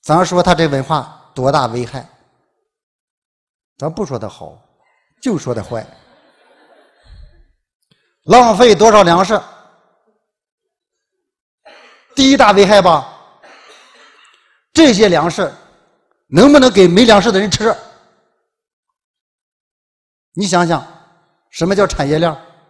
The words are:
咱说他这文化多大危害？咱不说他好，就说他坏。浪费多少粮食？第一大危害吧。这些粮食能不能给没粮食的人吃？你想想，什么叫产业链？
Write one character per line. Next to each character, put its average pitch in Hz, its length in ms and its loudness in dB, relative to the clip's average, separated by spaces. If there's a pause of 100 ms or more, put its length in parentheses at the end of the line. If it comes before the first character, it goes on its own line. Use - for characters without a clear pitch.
咱 170 200 0
说 180 200 -2
他 180 100 0
这 160 140 -2
文 139 160 -6
化 - 500 -10
多 131 180 -4
大 143 140 -2
危 120 180 -8
害？ 123 240 -16 (1700)
咱 156 160 -10
不 196 140 -10
说 135 140 -10
他 101 100 -14
好， - 320 -20 (580)
就 233 160 -6
说 135 160 -8
他 110 120 -8
坏。 110 200 -12 (2500)
浪 233 300 4
费 220 200 4
多 214 160 4
少 208 100 6
粮 175 240 2
食？ 202 160 -4 (2750)
第 269 140 2
一 269 80 2
大 220 140 4
危 196 120 2
害 202 160 2
吧。 - 640 -4 (1300)
这 302 220 4
些 202 160 0
粮 165 200 -2
食 170 220 -6 (760)
能 240 260 4
不 294 60 6
能 254 120 2
给 185 160 4
没 175 160 2
粮 214 160 4
食 220 120 -2
的 190 80 -2
人 208 100 -4
吃？ 214 260 -4 (2500)
你 196 120 -6
想 175 220 0
想， 160 180 -6 (640)
什 - 180 -8
么 196 80 -4
叫 196 120 0
产 139 200 -6
业 151 120 -2
链？ 165 120 -2 (380)